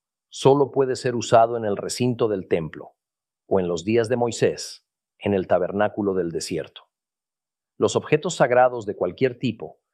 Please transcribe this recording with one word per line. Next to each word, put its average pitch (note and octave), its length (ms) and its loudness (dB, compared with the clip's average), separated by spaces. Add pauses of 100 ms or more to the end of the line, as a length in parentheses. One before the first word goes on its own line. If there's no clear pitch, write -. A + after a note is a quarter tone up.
(300)
solo C#3 420 4
puede C3 240 0
ser A#2+ 200 -4
usado A#2 420 4
en A2+ 80 -4
el G2+ 100 0
recinto A2+ 540 -2
del F#2+ 180 -4
templo D#2 480 -4 (500)
o G2 140 2
en F2+ 80 0
los E2+ 160 -4
días A2+ 240 0
de B2 80 0
Moisés, A#2 720 -2 (300)
en G#2 160 -2
el F#2 140 0
tabernáculo G2 640 0
del E2+ 180 -2
desierto. D#2+ 520 -8 (920)
Los A2 200 0
objetos D3+ 380 0
sagrados B2 500 4
de G2 100 -6
cualquier A#2+ 420 -2
tipo - 440 -8 (120)